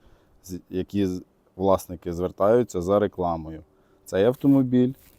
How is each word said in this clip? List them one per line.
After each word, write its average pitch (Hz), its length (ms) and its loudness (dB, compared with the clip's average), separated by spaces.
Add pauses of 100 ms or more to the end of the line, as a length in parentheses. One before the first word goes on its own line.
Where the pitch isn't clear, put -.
(440)
з-, 90 160 -14 (100)
які 92 360 -2
з-, 92 160 -4 (340)
власники 92 560 -2
звертаються 95 680 0
за 95 180 2
рекламою. 82 640 -4 (420)
Цей 95 200 0
автомобіль 127 680 2 (260)